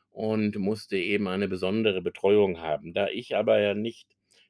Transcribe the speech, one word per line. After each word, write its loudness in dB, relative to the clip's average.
und -2
musste -4
eben -2
eine 0
besondere 0
Betreuung 2
haben. -4
Da 0
ich -6
aber 4
ja 2
nicht -6